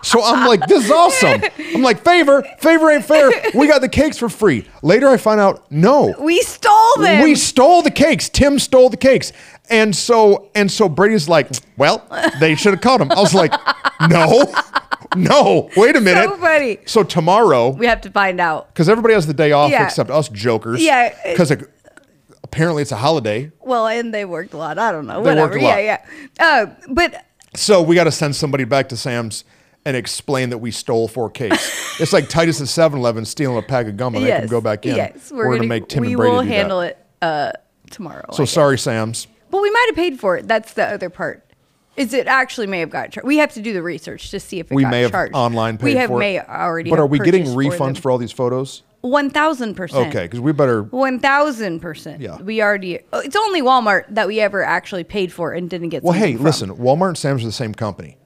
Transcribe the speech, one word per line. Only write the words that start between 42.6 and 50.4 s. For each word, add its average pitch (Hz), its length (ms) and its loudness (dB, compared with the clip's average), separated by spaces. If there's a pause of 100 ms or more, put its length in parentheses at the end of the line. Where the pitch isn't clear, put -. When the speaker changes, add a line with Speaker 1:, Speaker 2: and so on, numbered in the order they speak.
Speaker 2:
may 190 140 -6
have 160 80 -6
got - 220 -10
char-, - 140 -16
we 285 120 0
have 302 160 0
to 220 80 -16
do 214 140 -8
the 175 80 -6
research - 480 -12
to 196 100 -10
see - 180 -14
if 165 140 -10
it - 20 -4
Speaker 1:
We 139 100 4
Speaker 2:
got 123 60 0
Speaker 1:
may 123 120 0
have 120 80 2
Speaker 2:
charged. 165 240 -4
Speaker 1:
online 117 480 -2
Speaker 2:
We 131 100 0
Speaker 1:
paid 254 60 0
Speaker 2:
have 247 100 -2
Speaker 1:
for 123 80 -4
it. 123 40 -2
Speaker 2:
may 175 200 -4
already 170 480 -8
Speaker 1:
But 160 80 2
Speaker 2:
have 156 80 2
Speaker 1:
are - 40 0
we 143 100 0
getting 175 260 2
Speaker 2:
purchased 127 100 -4 (240)
for 143 80 -2
Speaker 1:
refunds 135 80 -4
Speaker 2:
them. - 80 -14
Speaker 1:
for 135 80 -4
all 127 80 0
these 120 140 -8
photos? 127 500 -6 (200)
Speaker 2:
One 285 260 -2
thousand 269 460 -4
percent. 143 340 -4
Speaker 1:
Okay, 95 200 -6
'cause 120 120 -10